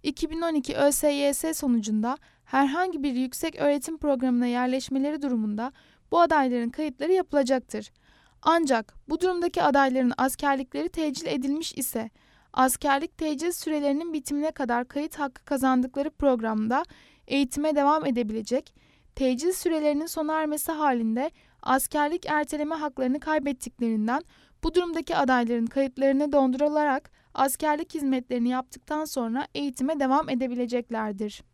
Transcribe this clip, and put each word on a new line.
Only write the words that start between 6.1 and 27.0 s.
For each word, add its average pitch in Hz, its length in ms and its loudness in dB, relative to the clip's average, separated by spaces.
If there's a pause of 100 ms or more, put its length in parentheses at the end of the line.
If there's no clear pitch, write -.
bu 330 80 4
adayların 262 500 4
kayıtları 302 420 -4
yapılacaktır. 269 800 0 (500)
Ancak 277 520 2 (160)
bu 311 120 -2
durumdaki 349 420 0
adayların 262 540 4
askerlikleri 277 720 -2
tecil 311 380 -4
edilmiş 285 460 -2
ise, 226 360 -6 (440)
askerlik 277 640 0
tecil 311 340 -4
sürelerinin 302 640 -2
bitimine 285 380 -4
kadar 247 360 -2
kayıt 302 320 -6
hakkı 277 260 -8
kazandıkları 262 640 0
programda 226 720 0 (440)
eğitime 285 480 0
devam 294 300 4
edebilecek, 226 680 -2 (400)
tecil 269 360 0
sürelerinin 311 540 0
sona 311 360 -2
ermesi 302 300 -2
halinde 262 600 0 (300)
askerlik 294 680 0
erteleme 302 460 -2
haklarını 277 440 -2
kaybettiklerinden 254 1000 -2 (420)
bu 320 120 -2
durumdaki 339 400 0
adayların 240 500 2
kayıtlarını 269 680 2
dondurularak 285 800 2 (220)